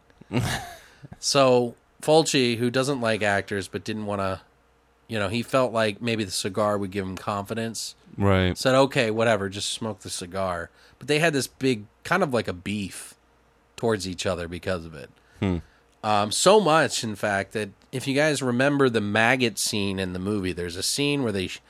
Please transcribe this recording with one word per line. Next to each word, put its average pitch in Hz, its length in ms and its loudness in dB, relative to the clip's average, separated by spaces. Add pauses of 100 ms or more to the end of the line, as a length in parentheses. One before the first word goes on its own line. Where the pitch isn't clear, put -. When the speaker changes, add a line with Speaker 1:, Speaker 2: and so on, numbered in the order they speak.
(300)
Speaker 1:
<laughs> 110 80 -2 (800)
Speaker 2:
So 123 560 4 (260)
Fulci, 147 580 4
who 120 120 0
doesn't 131 300 0
like 110 220 0
actors 101 460 0
but 95 160 -8
didn't 107 220 -6
wanna, 98 360 -2 (680)
you 113 100 -4
know, 101 100 -2
he 117 140 -2
felt 127 300 0
like 110 300 0
maybe 113 220 -2
the 95 60 -6
cigar 104 480 -2
would 101 120 -4
give 98 140 -4
him 92 120 -6
confidence. 107 760 -6 (220)
Speaker 1:
Right. 92 400 4
Speaker 2:
Said, 131 180 2
"Okay, 135 360 4
whatever, 110 380 2
just 95 220 -6
smoke 107 300 -8
the 95 100 -14
cigar." 90 600 -6 (280)
But 127 100 -10
they 147 100 2
had 160 140 2
this 131 140 0
big, 123 380 -2 (200)
kind 185 180 0
of 151 120 0
like 107 140 0
a 95 40 -4
beef 98 600 -8 (640)
towards 107 300 -2
each 95 200 -6
other 87 220 -2
because 87 360 -4
of 80 100 -14
it. 67 160 -16 (300)
Speaker 1:
Hmm. 95 160 2 (480)
Speaker 2:
Um, 104 280 2
so 214 280 6
much, 156 440 2
in 107 100 -4
fact, 98 380 -2
that 104 180 -6 (220)
if 127 160 -6
you 131 60 0
guys 143 280 2
remember 135 460 4
the 113 120 2
maggot 110 580 2
scene 101 400 -2
in 92 140 -2
the 92 60 -6
movie, 92 340 -2
there's 87 240 -6
a 95 60 -6
scene 143 400 0
where 117 100 0
they, 95 140 -2
sh-, - 240 -12